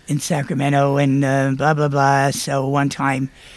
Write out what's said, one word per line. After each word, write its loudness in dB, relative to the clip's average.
in -2
Sacramento 0
and, 2
uh, 0
blah, 0
blah, 0
blah. 2
So -4
one 0
time -2